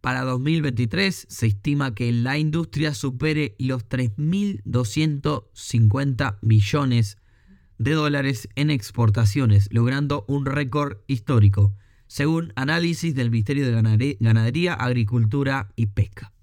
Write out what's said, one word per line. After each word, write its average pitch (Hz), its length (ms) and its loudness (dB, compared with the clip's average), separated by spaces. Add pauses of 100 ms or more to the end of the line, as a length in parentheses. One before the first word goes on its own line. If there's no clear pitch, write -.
Para 127 220 -4
dos 127 180 -2
mil 156 200 0
veintitrés 139 680 -2
se - 180 -2
estima 131 480 -2
que 120 160 -2
la 123 260 0
industria 151 560 -2
supere 147 640 -2
los 127 300 -4
tres 127 300 -2
mil 185 480 -2
doscientos 143 880 -2
cincuenta 120 880 0
millones 113 760 2 (600)
de 135 160 0
dólares 143 600 -2
en 147 140 0
exportaciones, 110 1000 2
logrando 135 560 0
un 139 180 -2
récord 139 520 -2 (100)
histórico, 101 680 2 (340)
según 160 480 -4
análisis 165 600 -2
del 120 160 0
Ministerio 135 340 0
de 123 60 0
Ganare-, 113 480 2
Ganadería, 120 540 2
Agricultura 123 1040 0
y 104 120 -2
Pesca. - 560 -4